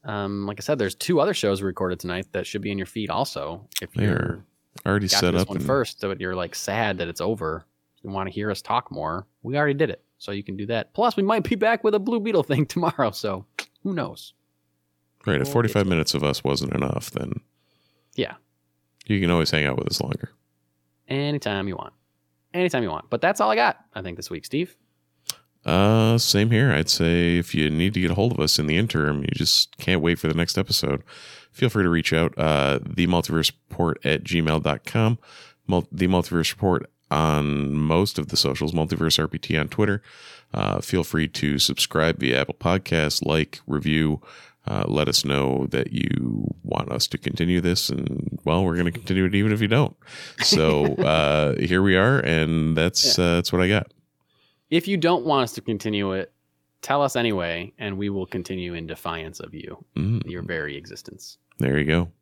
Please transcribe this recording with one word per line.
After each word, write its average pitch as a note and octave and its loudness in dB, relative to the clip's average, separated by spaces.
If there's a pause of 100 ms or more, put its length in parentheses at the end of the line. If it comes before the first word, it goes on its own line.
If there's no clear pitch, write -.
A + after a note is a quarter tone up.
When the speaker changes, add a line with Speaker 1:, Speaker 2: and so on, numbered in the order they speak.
Speaker 1:
Um, G2+ -4
like G#2 -8
I - -12
said, D3 -2
there's G2+ 0
two E3+ 0
other F3+ 2
shows G2 0
recorded F#2 -4
tonight F2+ -6
that F#2 -4
should G#2 -8
be G#2 -6
in G2 -4
your F#2 -6
feed G#2+ -8
also. F2 -6 (140)
If F2+ -14
Speaker 2:
They G#2 0
are - 2
Speaker 1:
you're F2 -4 (420)
Speaker 2:
already G2+ 0
Speaker 1:
got G2 2
Speaker 2:
set F2+ 2
Speaker 1:
this F2+ 2
Speaker 2:
up G2 0
Speaker 1:
one F#2+ -6
Speaker 2:
and - -4
Speaker 1:
first, C3 -2
so G2 -4
you're, F#2 -6
like, F2+ -6
sad G2+ -2
that E2+ -4
it's E2+ -10
over, E2+ -4 (360)
you G2 -12
wanna G2 -6
hear G#2+ -4
us G2 -6
talk - -4
more, D#2+ -6 (160)
we B2+ -6
already D3 2
did D3+ 0
it. - -10 (160)
So - -10
you G2+ -6
can G2 -10
do G2+ -8
that. A2 -4
Plus, A3+ 2
we - 0
might G#3 2
be B3 2
back A3 0
with G#3+ 2
a G#3+ 2
Blue G#3+ -2
Beetle G3+ 0
thing D3 0
<laughs> - -
tomorrow, D#3+ 0
so G2 -6 (380)
who G3 -4
knows? C3+ -8 (960)
Speaker 2:
Right, G2+ 2
if C2+ 2
Speaker 1:
We'll C#2 0
get C#3 -6
Speaker 2:
forty-five A2 2
Speaker 1:
to F#2 2
it. - 0
Speaker 2:
minutes D#2+ 2
of D2 0
us C#2+ -2
wasn't C#2 -2
enough, C#2 -2
then - -6 (720)
Speaker 1:
Yeah. - -4 (720)
Speaker 2:
you G2+ 0
can F2 2
always E2 4
hang D2+ 0
out C2 0
with - -4
us - -4
longer. - -4 (800)
Speaker 1:
Anytime C3+ -2
you F#2 -6
want. - -12 (640)
Anytime E3 0
you F#2+ -2
want. D#2 -8
But A#2+ -2
that's G3 0
all G#3 2
I G#3+ 2
got, - 0 (100)
I G#2 -8
think, F#2 -8
this - -12
week, E2+ -10
Steve. E3 -4 (880)
Speaker 2:
Uh, A2 6
same A2 2
here. A#2 4
I'd D#2 2
say E2+ 2
if E2+ -2
you D2+ 2
need E2+ 2
to F2+ 0
get F2 2
a F2 0
hold G#2 2
of - -2
us D2+ 2
in D2+ 0
the D#2 2
interim, D2+ 0
you C#2 -4
just - 0
can't F2+ 0
wait E2+ 2
for - -4
the D#2 2
next E2 0
episode, C#2 -2 (500)
feel B2+ 0
free G#2 2
to F2+ 4
reach E2 2
out, E2 2
uh, C#2+ 2
the F2 0
multiverse E2 2 (160)
report - -2
at D2 0
gmail D#2+ 0
dot D2 -2
com. A2+ 2 (480)
Mul-, F2+ 0
The F2+ 0
Multiverse F2 2
Report - 0 (200)
on D2 2
most D#2+ 0
of D2 -6
the - -2
socials, D2+ 0
Multiverse E2 0
R D#2 0
P - -6
T - -4
on D2+ -2
Twitter. G#2 0 (540)
Uh, G1+ 0
feel F2+ 0
free D#2+ -2
to D2 -2
subscribe D#2 2
via B1+ 2
Apple - -2
Podcasts, E2+ 0
like, D#2 0
review, D#2 2 (440)
uh, G1+ -2
let C#2+ 2
us - 2
know C2+ 0
that - -2
you A1+ -2 (160)
want - 0
us - 0
to - -6
continue F2 0
this, F2+ 2
and, C#2+ -4
well, F2 4
we're E2+ 2
gonna F2 2
continue F#2 0
it F#2 0
even G#2 4
if G#2 0
you G#2 2
don't. B2+ 4 (480)
So, D2+ 4 (100)
Speaker 1:
<laughs> - -
Speaker 2:
uh, D2+ 4
here F2+ 2
we F#2+ 6
are, A#2+ 6
and D#2+ 2
that's, - 2
Speaker 1:
Yeah. F2+ 4
Speaker 2:
uh, E2+ 4
that's F2+ 0
what F#2 2
I F2+ 4
got. G2+ 0 (800)
Speaker 1:
If E3+ 0
you G3 0
don't F3 2
want C#3 2
us A2 -6
to A#2 -8
continue G2+ -2
it, F#2+ -4 (480)
tell C#3+ 0
us C3+ 0
anyway, F#2 -2
and G2+ -6
we G2+ -2
will G2 -4
continue F2+ -8
in E2 -8
defiance E2 -10
of - -14
you, - -16 (120)
Speaker 2:
Mm. G#2 -2
Speaker 1:
your F2 -8
very D2+ -6
existence. - -18 (200)
Speaker 2:
There C2 0
you D2 2
go. E2+ 2 (140)